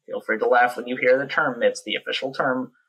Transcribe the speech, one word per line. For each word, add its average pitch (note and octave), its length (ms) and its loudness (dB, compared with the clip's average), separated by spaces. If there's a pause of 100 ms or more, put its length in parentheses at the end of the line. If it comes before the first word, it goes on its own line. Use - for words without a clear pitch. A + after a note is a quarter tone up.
feel - 160 -8
free A2 180 -4
to A#2 80 0
laugh B2 300 4
when B2 100 -8
you B2+ 100 -4
hear B2+ 200 4
the C#3 100 -2
term, C3+ 360 -2
it's G#2 200 0
the G#2 120 -6
official - 380 -6
term, C3 400 -2 (160)